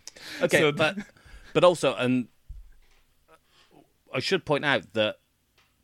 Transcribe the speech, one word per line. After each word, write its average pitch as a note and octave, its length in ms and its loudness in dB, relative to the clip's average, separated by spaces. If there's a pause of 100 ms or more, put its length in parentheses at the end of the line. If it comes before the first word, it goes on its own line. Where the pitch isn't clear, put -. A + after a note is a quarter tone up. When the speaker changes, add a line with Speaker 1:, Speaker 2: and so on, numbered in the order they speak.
(400)
Speaker 1:
Okay, F3 200 2
Speaker 2:
So D3+ 120 2
Speaker 1:
but, D3+ 220 -2
Speaker 2:
th- G3+ 120 -12 (460)
Speaker 1:
but D#3 100 2
also, D#3 320 4
and B2+ 340 0 (1900)
I C3+ 60 -2
should F3+ 240 -2
point C#3+ 200 -2
out C3 300 0
that G#2+ 220 0 (680)